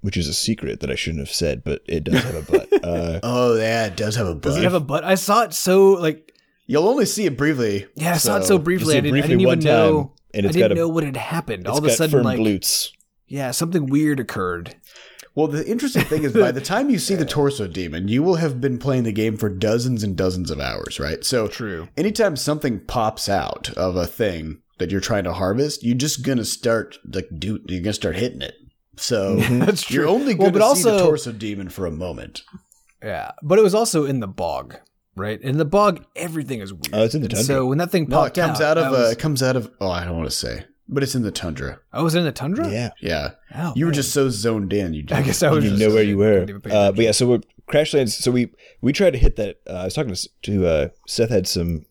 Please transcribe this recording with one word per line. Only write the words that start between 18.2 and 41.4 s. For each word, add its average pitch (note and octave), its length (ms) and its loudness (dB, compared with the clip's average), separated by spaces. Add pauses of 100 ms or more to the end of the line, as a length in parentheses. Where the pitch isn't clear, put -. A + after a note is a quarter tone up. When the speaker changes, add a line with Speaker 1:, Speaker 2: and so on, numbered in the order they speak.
Speaker 3:
will F3+ 120 4
have D3+ 260 -2
been C3 180 -2
playing C3 240 0
the A2+ 80 -2
game G#2+ 260 0
for G#2+ 120 0
dozens A2+ 540 0
and G2 120 -2
dozens F2+ 340 -2
of D2 100 -6
hours, B1 400 -6
right? D2 260 -4
So A2+ 220 0
Speaker 2:
True. F#2 400 -8 (100)
Speaker 3:
anytime G3+ 380 0
something D3 500 -2
pops A2+ 440 -2
out F2 480 -4
of F2+ 180 0
a F2 120 -2
thing E2 540 -4 (180)
that - 120 -2
you're F#2+ 100 -2
trying G2+ 240 -2
to F2 80 -4
harvest, G#2 500 -2
you're A#2+ 140 2
just C3 280 -2
gonna B2+ 200 0
start, - 520 -2 (140)
like, F#2+ 160 -6 (100)
do, G2 300 -4
you're F2+ 140 -4
gonna G2+ 120 -2
start G2 220 -4
hitting G2+ 260 -4
it. - 140 -12 (420)
So G2+ 400 0
Speaker 1:
Mm-hmm. A#2+ 220 2
Speaker 2:
That's - 320 0
Speaker 3:
you're C#3+ 140 2
Speaker 2:
true. D#3+ 60 4
Speaker 3:
only B3+ 240 2
Speaker 2:
Well, F#3+ 160 4
Speaker 3:
gonna G3 80 2
Speaker 2:
but A#3+ 160 6
Speaker 3:
see - 80 0
the A#3 100 6
Speaker 2:
also F#3+ 120 4
Speaker 3:
torso D3+ 260 2
demon G2+ 380 -8
for F#2 160 -6
a E2+ 60 -2
moment. E2+ 520 -10 (600)
Speaker 2:
Yeah, A#2+ 280 -8 (120)
but E3+ 160 4
it - 20 8
was G3 140 4
also G#3+ 300 2
in C3+ 140 0
the G#2+ 80 -6
bog, D2 480 -6 (400)
right? G#2 260 -6
In C3+ 160 0
the D#3 80 2
bog, G3 400 2 (100)
everything D3+ 460 -6
is G2 120 -12
weird. D#2+ 200 -10
Speaker 1:
Oh, G#2+ 100 4
it's A#2 120 2
in D3+ 60 0
the B2 40 -2
Speaker 2:
And - 100 -4
Speaker 1:
tundra. G#2+ 100 2
Speaker 2:
so C3+ 220 0
when C#3 100 0
that F3 140 -2
thing E3 180 0
Speaker 3:
No, C3+ 140 2
it C3+ 100 -2
Speaker 2:
popped - 20 -6
Speaker 3:
comes E3 260 0
Speaker 2:
out, D#3 160 4
Speaker 3:
out D#3+ 100 2
of, C3+ 60 0
Speaker 2:
I C3 40 2
Speaker 3:
uh, B2 40 4
Speaker 2:
was A#2 120 4
Speaker 3:
it A#2 60 -6
comes C#3+ 240 0
out C3 120 2
of, A2 240 -4
oh, F#2+ 100 -2
I F2 160 -4
don't F2 120 -4
wanna D#2+ 140 -4
say, - 340 -6 (220)
but C#3 160 -2
it's C3 120 -4
in B2+ 60 0
the G2+ 100 -2
tundra. C#2+ 480 -8 (140)